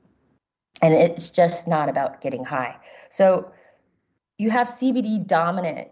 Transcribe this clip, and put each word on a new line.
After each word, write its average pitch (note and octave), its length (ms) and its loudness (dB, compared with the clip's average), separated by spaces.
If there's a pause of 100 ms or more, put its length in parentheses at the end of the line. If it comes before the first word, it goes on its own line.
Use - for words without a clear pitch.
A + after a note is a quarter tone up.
(840)
And D#3+ 120 6
it's E3+ 360 2
just E3+ 380 0
not D#3 200 0
about C3+ 320 -4
getting B2+ 240 -8
high. B2+ 320 -6 (320)
So F#3+ 440 2 (840)
you G#3+ 120 0
have B3 180 0
C B3+ 220 -2
B B3+ 120 0
D G#3+ 180 -2
dominant, F3 720 -2